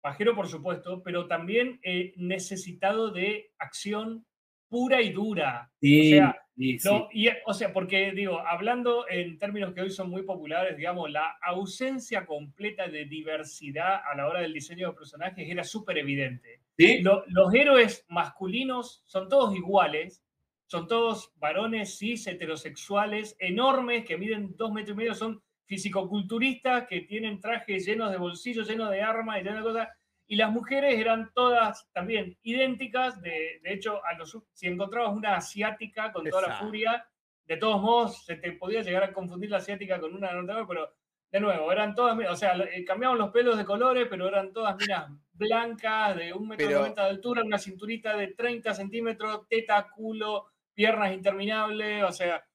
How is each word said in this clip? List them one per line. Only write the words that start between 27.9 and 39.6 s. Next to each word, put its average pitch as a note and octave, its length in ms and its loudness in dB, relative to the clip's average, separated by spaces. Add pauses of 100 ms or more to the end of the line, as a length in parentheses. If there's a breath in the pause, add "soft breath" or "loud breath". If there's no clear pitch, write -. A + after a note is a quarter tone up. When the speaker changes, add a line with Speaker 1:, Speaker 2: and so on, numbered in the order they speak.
Speaker 1:
de F#3 60 -2
bolsillos, G3 520 -6
llenos A3 220 -2
de G3 120 0
armas A3 380 -2
y F3+ 40 -8
llenos G#3 140 -4
de A3 140 -2
cosas. A3+ 160 -2 (380)
Y G#3 100 -4
las G#3+ 160 4
mujeres C4 460 2
eran A3+ 360 0
todas A#3+ 580 4
también F#3 500 -4
idénticas, B3 800 -2
de, E3 420 -6
de F#3 120 -6
hecho, G#3 300 -6
a E3+ 120 -2
los, E3 220 -14 (140)
si - 160 -8
encontrabas G3 440 -2
una G#3 240 0
asiática G#3+ 760 -6
con E3 160 -8
toda F#3 140 2
la - 120 -2
Speaker 3:
Esa. G3+ 100 -8
Speaker 1:
furia, A3 420 -2 (400)
de D#3+ 100 -4
todos G#3 240 2
modos A3+ 440 2
se E3+ 120 -8
te E3+ 160 -8
podía G#3 300 -4
llegar F#3 200 0
a F#3+ 100 -2
confundir F3+ 380 -8
la G3+ 60 0
asiática F#3+ 420 -4